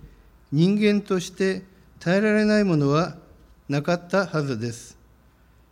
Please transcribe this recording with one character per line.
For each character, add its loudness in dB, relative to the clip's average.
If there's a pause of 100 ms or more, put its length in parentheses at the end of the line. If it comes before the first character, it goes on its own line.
(500)
人 2
間 2
と -2
し -10
て -4 (380)
耐 0
え 2
ら 2
れ 2
な 4
い 2
も 2
の 2
は 0 (520)
な -2
か -2
っ -6
た 0
は -4
ず -4
で -6
す。 -20 (760)